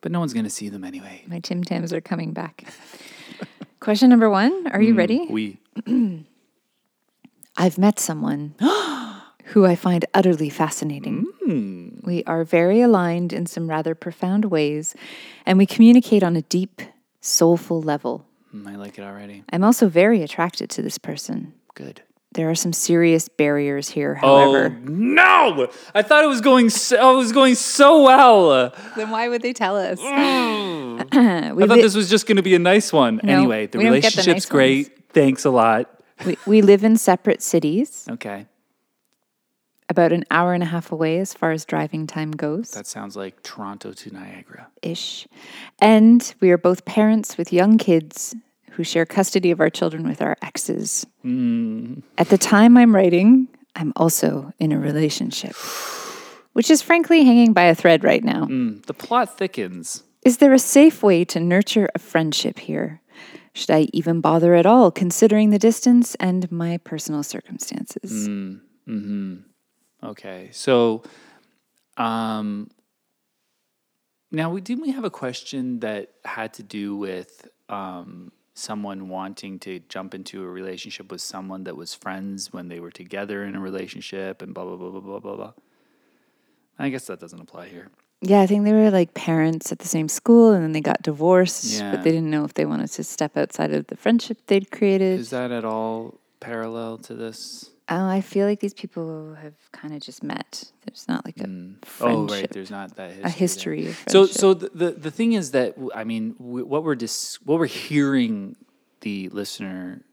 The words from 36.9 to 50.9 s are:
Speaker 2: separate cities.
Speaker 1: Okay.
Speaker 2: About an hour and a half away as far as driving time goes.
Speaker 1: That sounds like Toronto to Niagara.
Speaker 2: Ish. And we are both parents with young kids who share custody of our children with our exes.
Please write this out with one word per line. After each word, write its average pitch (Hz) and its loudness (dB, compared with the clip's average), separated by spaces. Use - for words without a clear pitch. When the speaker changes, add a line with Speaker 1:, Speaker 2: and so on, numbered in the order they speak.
Speaker 2:
separate - 0
cities. 165 -2
Speaker 1:
Okay. 107 -12
Speaker 2:
About 165 4
an 175 -2
hour 175 2
and 175 -2
a 170 -2
half 170 -6
away 160 -2
as 190 -6
far 165 -4
as 160 -6
driving 156 -4
time 156 -8
goes. 151 -6
Speaker 1:
That 101 -14
sounds 104 -14
like 95 -14
Toronto 101 -14
to 104 -20
Niagara. 98 -20
Speaker 2:
Ish. - -10
And 220 6
we 185 4
are 175 6
both 180 0
parents 214 0
with 170 -6
young 196 6
kids 165 0
who 165 -8
share 165 -2
custody 190 0
of 170 -2
our 160 2
children 160 -4
with - -6
our 151 -4
exes. - -8